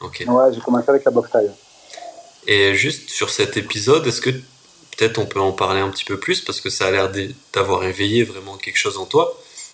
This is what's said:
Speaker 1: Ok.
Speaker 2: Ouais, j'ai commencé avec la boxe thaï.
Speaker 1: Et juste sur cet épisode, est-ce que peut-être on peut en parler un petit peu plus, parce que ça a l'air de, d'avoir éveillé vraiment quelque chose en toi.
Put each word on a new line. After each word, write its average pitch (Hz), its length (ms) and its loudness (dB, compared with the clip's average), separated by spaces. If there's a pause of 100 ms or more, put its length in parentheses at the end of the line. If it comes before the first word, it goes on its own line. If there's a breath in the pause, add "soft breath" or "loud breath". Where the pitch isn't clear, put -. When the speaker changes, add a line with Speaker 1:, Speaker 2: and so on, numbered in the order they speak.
Speaker 1:
Ok. 92 260 -10
Speaker 2:
Ouais, 127 260 4
j'ai 113 80 -8
commencé 123 280 2
avec 139 160 4
la 131 60 4
boxe 117 200 0
thaï. 104 200 2 (960 loud breath)
Speaker 1:
Et 98 280 4
juste - 340 -2
sur - 200 -4
cet - 280 0
épisode, 123 500 2
est-ce - 140 0
que 135 80 0
peut-être - 880 -4
on 104 80 0
peut 98 160 -2
en 95 100 2
parler 95 300 0
un 98 80 0
petit - 160 -6
peu 98 140 -6
plus, 180 220 -2
parce - 200 -6
que 95 80 -6
ça - 160 0
a 92 60 2
l'air 95 200 0
de, 98 180 -6 (240)
d'avoir 95 300 0
éveillé 101 400 0
vraiment 98 320 -8
quelque 95 220 -6
chose 98 200 -2
en 95 80 -8
toi. 170 300 2 (380 loud breath)